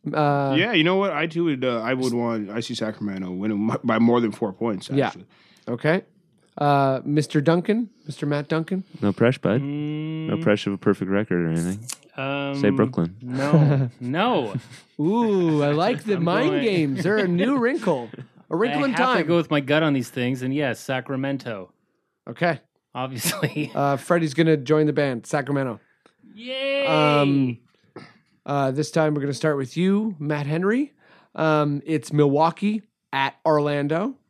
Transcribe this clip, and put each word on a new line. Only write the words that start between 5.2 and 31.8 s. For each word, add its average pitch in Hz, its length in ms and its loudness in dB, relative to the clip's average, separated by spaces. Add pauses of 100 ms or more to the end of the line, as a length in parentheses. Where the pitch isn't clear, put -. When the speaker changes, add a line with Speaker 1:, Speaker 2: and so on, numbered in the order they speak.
Speaker 1:
Okay. 151 340 0 (560)
Uh, 139 460 2
Mister 147 360 0
Duncan, 180 480 2 (160)
Mister 147 220 -8
Matt 147 220 -2
Duncan. 165 340 -2 (180)
Speaker 3:
No 101 120 0
pressure, 117 280 2
bud. 107 220 2
Speaker 4:
Mm. 151 640 -6
Speaker 3:
No 156 120 -2
pressure - 320 0
of - 40 -2
a - 40 -8
perfect 95 320 0
record 92 360 0
or - 40 0
anything. 90 360 -2 (300)
Speaker 4:
Um, 139 400 -6
Speaker 3:
Say 139 140 2
Brooklyn. 92 520 0
Speaker 4:
No, 135 720 2
<laughs> - 60 -20
no. 143 540 0 (460)
Speaker 1:
Ooh, 185 600 2
I 143 80 2
like 170 320 0
the 208 140 -2
Speaker 4:
I'm 170 80 0
Speaker 1:
mind 214 260 2
Speaker 4:
going 349 140 0
Speaker 1:
games. 160 400 0
They're 202 140 2
a 196 100 0
new 202 300 2
wrinkle. 190 520 -2 (400)
A 156 60 -2
wrinkle 269 260 0
Speaker 4:
I - 40 2
Speaker 1:
in - 60 0
Speaker 4:
have 214 140 -2
Speaker 1:
time. 254 120 4
Speaker 4:
to 160 60 2
go 170 120 2
with 160 140 0
my 147 100 2
gut 147 220 2
on 151 120 2
these 123 160 -2
things, 127 320 -2
and 131 100 -4
yes, 139 280 -2
Sacramento. 131 920 -6 (560)
Speaker 1:
Okay. 151 300 -2 (360)
Speaker 4:
Obviously. 131 800 -6
<laughs> - 20 -20
Speaker 1:
Uh, 143 220 0
Freddie's 160 380 0
gonna 160 240 4
join 151 280 2
the 151 60 2
band, 135 340 -2
Sacramento. 135 540 -2 (540)
Speaker 4:
Yay! 269 520 -4
Speaker 1:
Um, 143 720 2 (840)
uh, 139 280 0
this 147 180 -2
time 156 240 2
we're 147 80 -2
gonna 143 100 -2
start 147 240 0
with 135 220 -6
you, 202 400 2
Matt 147 280 -4
Henry. 196 460 0 (420)
Um, 151 520 2